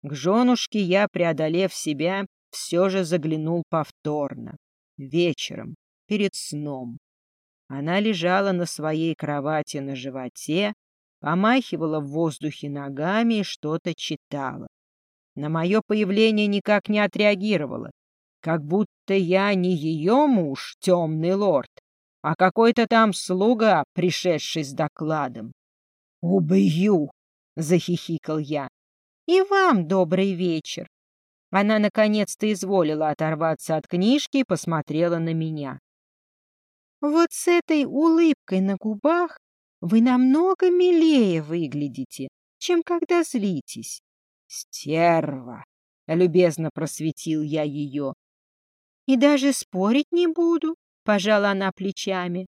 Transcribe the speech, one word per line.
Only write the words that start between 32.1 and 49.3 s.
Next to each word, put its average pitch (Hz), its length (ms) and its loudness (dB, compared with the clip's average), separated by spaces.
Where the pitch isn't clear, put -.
изволила 165 580 0
оторваться 156 640 -2
от 151 100 -6
книжки 226 520 0
и 262 60 2
посмотрела 165 760 -2
на 165 160 -2
меня. 151 440 -6
"Вот 311 320 2
с - 160 -4
этой 320 360 2
улыбкой 320 760 2
на 190 160 0
губах 311 640 -2
вы 214 200 2
намного 262 720 4
милее 320 720 4
выглядите, 143 840 -6
чем 349 240 0
когда 349 400 0
злитесь". 190 800 -4
"Стерва!" — 147 1160 -2
любезно 165 640 2
просветил 156 720 -6
я 151 200 -2
ее. 143 520 -6
"И 262 60 6
даже 277 360 4